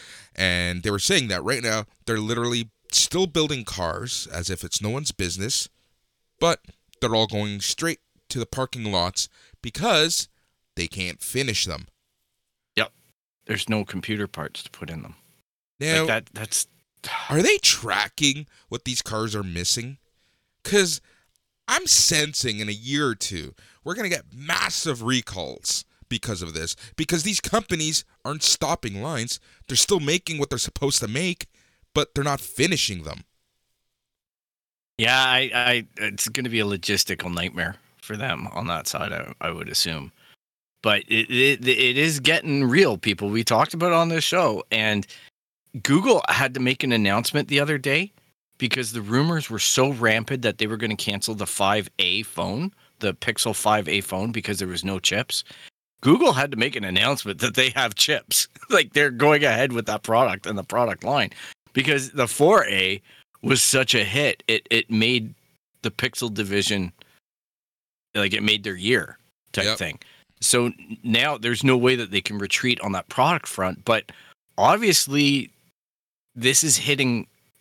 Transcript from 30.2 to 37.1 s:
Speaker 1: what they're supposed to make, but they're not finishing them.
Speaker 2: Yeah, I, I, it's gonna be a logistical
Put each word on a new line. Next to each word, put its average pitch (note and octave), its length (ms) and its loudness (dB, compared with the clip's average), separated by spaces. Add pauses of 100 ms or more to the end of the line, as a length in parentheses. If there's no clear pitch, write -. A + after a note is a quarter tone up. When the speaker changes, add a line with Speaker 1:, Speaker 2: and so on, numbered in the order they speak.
Speaker 1:
what C#3+ 120 -2
they're B2+ 80 -4
supposed - 420 -2
to A2+ 80 -6
make, E3+ 380 -4 (480)
but D3+ 200 -2
they're C#3+ 100 -2
not C#3+ 160 -2
finishing C3 640 -2
them. D2+ 220 -12 (1700)
Speaker 2:
Yeah, B2 280 4
I, C3 300 2
I, B2 320 2 (120)
it's G#2 300 -4
gonna A#2+ 200 -4
be A2+ 120 0
a G#2 40 2
logistical F#2+ 680 -2